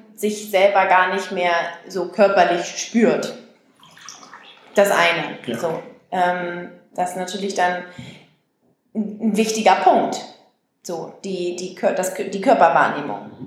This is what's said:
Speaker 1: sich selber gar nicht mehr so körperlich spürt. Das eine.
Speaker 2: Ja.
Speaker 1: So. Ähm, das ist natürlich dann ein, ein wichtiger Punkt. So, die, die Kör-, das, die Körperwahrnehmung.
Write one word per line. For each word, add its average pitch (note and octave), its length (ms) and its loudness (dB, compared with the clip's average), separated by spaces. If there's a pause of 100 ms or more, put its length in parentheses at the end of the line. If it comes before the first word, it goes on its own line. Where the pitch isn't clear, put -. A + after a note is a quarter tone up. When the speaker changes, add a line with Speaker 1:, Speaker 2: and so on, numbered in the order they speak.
(140)
Speaker 1:
sich - 340 -4
selber G3 380 4
gar F#3 260 4
nicht G3 200 -6
mehr F3 180 0 (380)
so F#3 200 -6
körperlich F3+ 580 4
spürt. - 720 -2 (1400)
Das G3 160 4
eine. E3 540 0
Speaker 2:
Ja. - 120 -6
Speaker 1:
So. D#3+ 220 -4 (320)
Ähm, F3+ 560 -2 (260)
das F3+ 160 -4
ist - 60 -10
natürlich F#3+ 380 -8
dann F3+ 280 -2 (1120)
ein, G#3 260 -6
ein G#3+ 160 -2
wichtiger A3 460 4
Punkt. - 380 2 (640)
So, E3 300 -10 (100)
die, F3 320 -4
die F#3 180 -10
Kör-, - 200 0
das, F#3 200 -4
die G3 260 -6
Körperwahrnehmung. D3 880 2 (160)